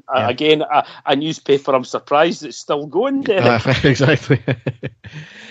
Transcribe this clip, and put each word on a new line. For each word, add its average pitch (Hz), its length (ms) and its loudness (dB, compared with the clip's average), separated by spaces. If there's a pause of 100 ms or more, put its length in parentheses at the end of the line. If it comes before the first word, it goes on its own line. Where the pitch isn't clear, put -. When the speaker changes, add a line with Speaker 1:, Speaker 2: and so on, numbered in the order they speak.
Speaker 1:
Uh, 135 120 0
Speaker 2:
Yeah. 117 100 0
Speaker 1:
again, 151 340 2
a, 143 220 0 (200)
a 147 100 2
newspaper 143 600 0
I'm 123 100 0
surprised 151 580 0
it's 123 140 -12
still 151 300 -6
going, 254 340 -2
Derek. 123 460 0
Speaker 2:
Uh, 135 60 2 (100)
<laughs> - 40 -
exactly. 139 540 2 (1080)